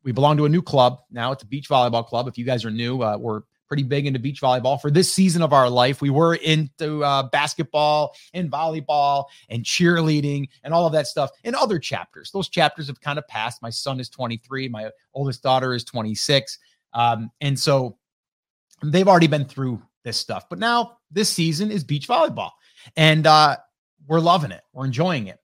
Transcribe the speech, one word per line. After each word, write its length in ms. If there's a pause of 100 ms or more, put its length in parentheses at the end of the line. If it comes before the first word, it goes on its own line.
we 100
belong 260
to 80
a 40
new 140
club 380 (100)
now. 200
It's 120
a 20
beach 240
volleyball 340
club. 240
If 80
you 80
guys 220
are 60
new, 320
uh, 160
we're 220 (260)
pretty 160
big 240
into 100
beach 240
volleyball. 400
For 80
this 240
season 300
of 100
our 160
life, 320
we 80
were 240
into, 720
uh, 260
basketball 880 (180)
and 160
volleyball 760 (240)
and 140
cheerleading 840 (160)
and 100
all 140
of 60
that 120
stuff 240 (140)
and 120
other 220
chapters. 540
Those 180
chapters 380
have 140
kind 180
of 80
passed. 340
My 80
son 300
is 100
twenty-three. 580
My 220 (240)
oldest 300
daughter 320
is 80
twenty-six. 760 (360)
Um, 360 (100)
and 200
so 400 (840)
they've 260
already 200
been 180
through 340 (240)
this 140
stuff. 320
But 80
now 400 (140)
this 180
season 400
is 140
beach 240
volleyball. 420 (480)
And, 300
uh, 300 (500)
we're 140
loving 280
it. 140 (100)
We're 120
enjoying 420
it. 160